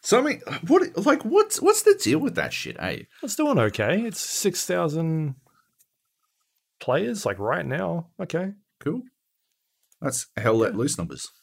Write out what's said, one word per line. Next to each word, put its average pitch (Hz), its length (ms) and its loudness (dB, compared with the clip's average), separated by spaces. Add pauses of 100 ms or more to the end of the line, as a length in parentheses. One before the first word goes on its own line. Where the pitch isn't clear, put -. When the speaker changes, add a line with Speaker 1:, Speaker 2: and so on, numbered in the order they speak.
Speaker 1:
So, - 160 4
I 254 40 4
mean, 294 180 -2 (260)
what, 349 380 4
like, 277 220 2
what's, 403 340 2
what's 427 220 4
the 415 200 8
deal 127 180 2
with 254 160 -2
that - 180 -2
shit, - 240 -8
eh? - 240 -6 (200)
Speaker 2:
It's 233 120 -6
doing 294 240 2
okay. 110 420 2
It's 226 200 -6
six - 440 -2
thousand 160 720 -2 (1500)
players, 196 460 -2
like, 98 120 -2
right 120 280 -2
now. 170 420 -4 (100)
Okay. 190 360 -6 (240)
Speaker 1:
Cool. 220 240 -4 (1000)
That's 135 280 -6 (100)
hell 110 160 2
let 113 180 2
Speaker 2:
Yeah. 98 60 -6
Speaker 1:
loose 131 180 -2
numbers. 76 320 -10 (140)